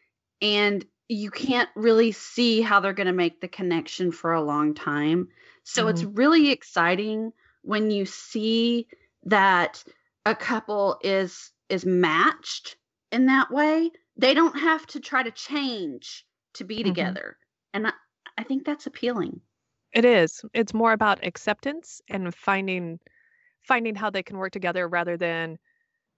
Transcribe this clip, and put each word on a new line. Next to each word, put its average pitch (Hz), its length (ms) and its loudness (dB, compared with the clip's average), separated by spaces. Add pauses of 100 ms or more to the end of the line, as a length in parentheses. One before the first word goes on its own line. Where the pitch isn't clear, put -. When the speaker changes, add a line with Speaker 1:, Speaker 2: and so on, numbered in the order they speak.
(420)
Speaker 1:
and 208 440 2 (240)
you 208 220 -6
can't 247 440 0
really 226 360 4
see 226 500 0
how 220 180 4
they're 196 140 0
gonna 190 200 0
make 175 280 0
the 180 60 -8
connection 175 640 -4
for 165 220 -2
a 160 100 2
long 151 320 0
time. 151 540 -2 (340)
So - 240 -2
it's 170 160 0
Speaker 2:
Mm-hmm. 202 120 -8
Speaker 1:
really 285 360 4
exciting 214 840 -2 (300)
when 214 260 0
you 202 160 0
see 226 840 -2 (360)
that 190 600 2 (420)
a 214 100 2
couple 208 680 -2
is, 190 480 -2 (180)
is 180 160 -2
matched 180 880 0 (360)
in 247 140 2
that 262 260 4
way. 311 380 2 (280)
They 254 180 6
don't 311 240 4
have 320 280 0
to - 120 -12
try 262 240 -2
to 226 80 -8
change 220 920 -6 (280)
to - 100 -12
be 202 140 -10
Speaker 2:
Mm-hmm. 220 120 -2
Speaker 1:
together. 180 480 -4 (360)
And 214 140 -2
I, 214 60 -4 (440)
I 240 60 -6
think 269 200 -4
that's 294 220 -6
appealing. 226 560 -6 (500)
Speaker 2:
It 226 140 4
is. 208 480 4
It's 220 200 -2
more 226 200 2
about 214 320 0
acceptance 269 840 -6
and 185 240 -6
finding, 185 640 -4 (640)
finding 233 320 0
how 208 160 -4
they 196 120 -4
can 196 140 -14
work 190 140 -6
together 180 360 -4
rather 175 300 -2
than 165 400 -4 (600)